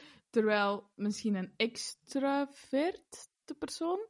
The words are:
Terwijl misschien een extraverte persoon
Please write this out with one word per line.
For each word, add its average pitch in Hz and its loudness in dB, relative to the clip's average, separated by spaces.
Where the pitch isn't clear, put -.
Terwijl 208 2
misschien 208 -2
een 185 -6
extraverte - -4
persoon 370 -4